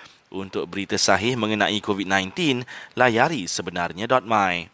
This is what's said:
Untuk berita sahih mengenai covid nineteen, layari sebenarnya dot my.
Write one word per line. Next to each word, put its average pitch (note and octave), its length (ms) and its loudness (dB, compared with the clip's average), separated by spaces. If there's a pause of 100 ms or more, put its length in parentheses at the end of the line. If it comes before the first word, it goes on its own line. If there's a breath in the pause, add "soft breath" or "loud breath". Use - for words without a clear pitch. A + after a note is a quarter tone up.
(320 loud breath)
Untuk F#2+ 400 -8
berita G2 240 -6
sahih G#2 400 2
mengenai G#2+ 480 0
covid G2 240 -2
nineteen, A#2+ 560 0 (320 loud breath)
layari B2 480 4
sebenarnya F2 640 -6
dot B2+ 160 2
my. F#2+ 500 0